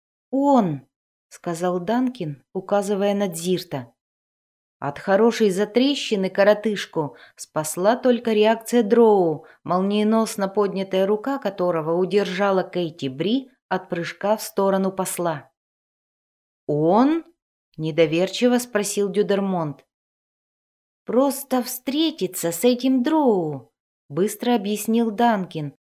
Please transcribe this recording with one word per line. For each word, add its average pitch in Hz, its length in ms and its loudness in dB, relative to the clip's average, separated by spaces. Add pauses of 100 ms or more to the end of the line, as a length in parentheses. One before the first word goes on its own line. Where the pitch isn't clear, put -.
(320)
«Он», — 254 560 2 (420)
сказал 180 500 -4
Данкин, 214 640 -4 (100)
указывая 202 640 0
на 202 120 0
Дзирта. 170 640 -4 (880)
От 139 200 -8
хорошей 220 500 2
затрещины 208 800 0
коротышку 202 880 0 (180)
спасла 190 600 -2
только 240 340 0
реакция 226 520 2
Дроу, 202 640 4 (180)
молниеносно 208 840 0
поднятая 190 580 0
рука 214 320 -2
которого 175 600 -2
удержала 190 680 0
Кэти 175 440 -6
Бри 185 440 -4 (160)
от 185 220 -4
прыжка 185 480 -4
в - 40 -14
сторону 190 500 0
посла. 175 600 -6 (1120)
«Он?» — 208 600 2 (520)
недоверчиво 165 800 2
спросил 202 500 -2
Дюдермонт. 185 760 -2 (1200)
«Просто 254 560 0
встретиться 254 920 -4
с 165 120 -4
этим 254 400 2
Дроу», — 208 720 0 (360)
быстро 208 460 -2
объяснил 220 560 -2
Данкин, 190 640 -2 (140)